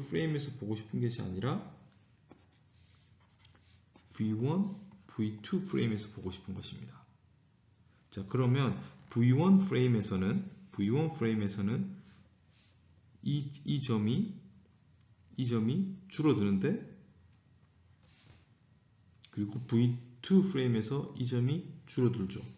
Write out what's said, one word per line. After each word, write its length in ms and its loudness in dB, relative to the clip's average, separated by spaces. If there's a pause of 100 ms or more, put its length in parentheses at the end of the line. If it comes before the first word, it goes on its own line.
프레임에서 500 -2
보고 200 -4
싶은 240 -6
것이 200 -2
아니라 560 -4 (2250)
브이 200 -2
원, 420 0 (320)
브이 340 -4
투 220 -2
프레임에서 480 -2
보고 200 -8
싶은 220 -12
것입니다. 460 -12 (1080)
자, 180 -8
그러면 500 2 (320)
브이 220 4
원 280 8
프레임에서는, 920 2 (220)
브이 180 0
원 240 0
프레임에서는 840 -2 (1300)
이, 300 -2 (140)
이 160 0
점이, 520 0 (1040)
이 80 -2
점이 500 0 (140)
줄어드는데, 760 2 (2500)
그리고 360 -6
브이 300 2 (240)
투 200 6
프레임에서 760 0
이 80 -2
점이 400 0 (200)
줄어들죠. 560 0 (160)